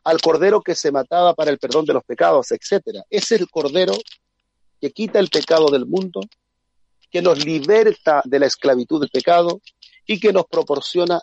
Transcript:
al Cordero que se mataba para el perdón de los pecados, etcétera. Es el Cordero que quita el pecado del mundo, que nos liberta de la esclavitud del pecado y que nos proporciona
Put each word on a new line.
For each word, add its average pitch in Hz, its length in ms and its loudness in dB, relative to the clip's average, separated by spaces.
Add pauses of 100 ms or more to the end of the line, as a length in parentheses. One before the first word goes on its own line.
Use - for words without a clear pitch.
al 165 160 0
Cordero 170 420 2
que 170 140 -4
se 147 160 -2
mataba 165 420 0
para 151 160 -2
el 139 80 -2
perdón 143 280 -2
de 147 80 0
los 131 100 -2
pecados, 156 480 0
etcétera. 110 580 -6
Es 208 220 -2
el 185 180 0
Cordero 165 440 -2 (880)
que 143 120 -6
quita 185 260 -2
el 190 100 2
pecado 156 420 2
del 127 160 0
mundo, 185 340 -6 (920)
que 175 80 -4
nos 156 240 2
liberta 160 800 2
de 135 140 -2
la 139 80 4
esclavitud 131 520 0
del 147 120 -4
pecado 175 500 0 (460)
y 208 120 -4
que 208 140 2
nos 185 140 0
proporciona 165 760 -2